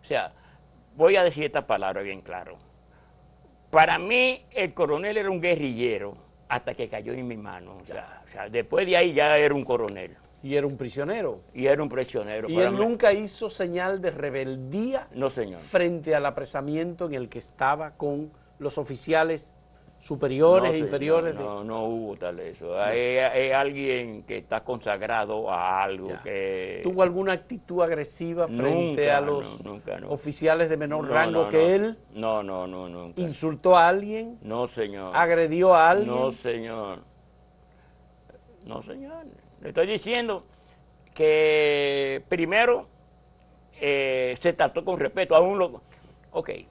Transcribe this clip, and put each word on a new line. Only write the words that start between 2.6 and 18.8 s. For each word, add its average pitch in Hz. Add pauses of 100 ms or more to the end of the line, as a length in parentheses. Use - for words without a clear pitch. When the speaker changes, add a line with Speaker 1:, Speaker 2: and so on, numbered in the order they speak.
Speaker 1:
Para 160
mí, 247
el 185
coronel 175
era 196
un 180
guerrillero 123 (320)
hasta 123
que 117
cayó 110
en 127
mi 117
mano. 95
O -
sea, 92
Speaker 2:
Ya. -
Speaker 1:
o -
sea, 101
después 120
de 175
ahí 175
ya 147
era 147
un 139
coronel. 101 (280)
Speaker 2:
Y 139
era 143
un 139
prisionero. 143 (120)
Speaker 1:
Y 127
era 143
un 147
prisionero. 110
Speaker 2:
¿Y 165
Speaker 1:
Para 180
Speaker 2:
él 196
Speaker 1:
mí 196
Speaker 2:
nunca 226
hizo 208
señal 185
de 180
rebeldía 139
Speaker 1:
No, 131
señor. 104
Speaker 2:
frente 170
al 143
apresamiento 147
en 151
el 123
que -
estaba 147
con 147 (280)
los 143
oficiales 156 (460)